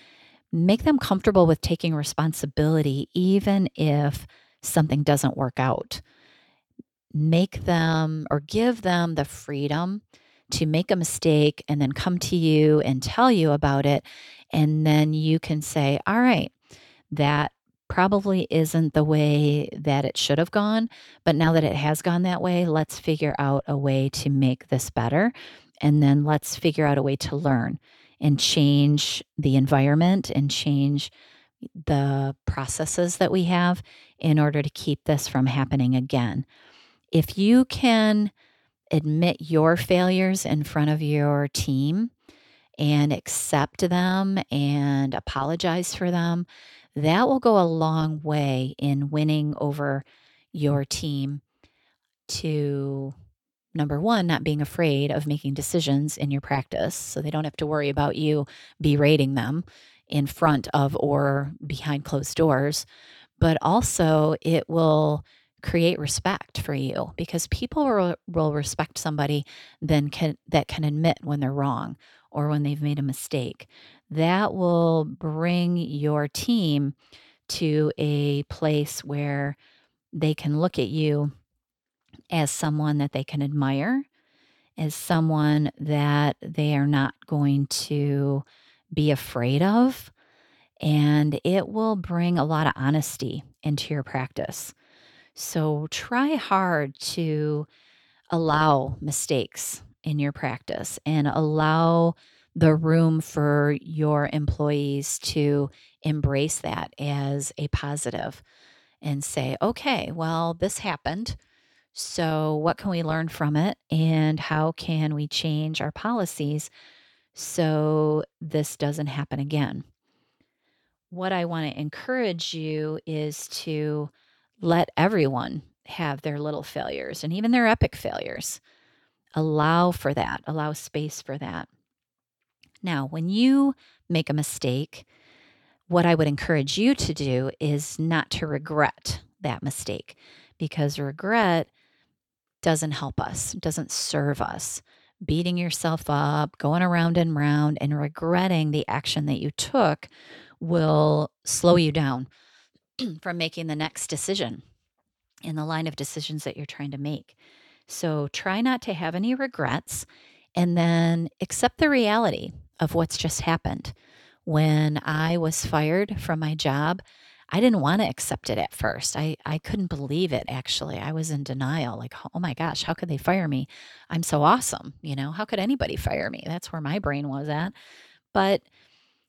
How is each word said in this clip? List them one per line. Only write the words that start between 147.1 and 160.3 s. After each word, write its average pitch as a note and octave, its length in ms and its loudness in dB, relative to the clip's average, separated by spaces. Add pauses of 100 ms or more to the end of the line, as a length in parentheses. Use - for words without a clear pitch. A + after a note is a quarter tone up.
and E3 180 2
round D3 440 2
and D3 180 0
regretting E3 760 0
the D3 160 -2
action D3 380 -4
that C#3+ 140 -2
you C#3+ 120 -4
took - 580 0 (500)
will D3+ 720 2 (140)
slow F3 320 4
you D#3+ 140 4
down C3+ 360 0 (460)
<clears throat> F3 480 -12
from F3 160 -8
making E3 300 -4
the D3+ 80 -4
next D#3 320 -6
decision D#3+ 560 -6 (800)
in D#3+ 140 -8
the D#3 100 -4
line D#3+ 220 -4
of D3+ 80 -8
decisions D3 480 -8
that - 140 -8
you're D3 80 -10
trying C#3+ 260 -12
to C#3 60 -12
make. C#3+ 380 -8 (520)
So D3+ 440 -4
try G3 300 -4
not B3 220 0
to G#3+ 100 -6
have D#3+ 220 -6
any A3+ 200 -2
regrets, G#3 680 -6 (500)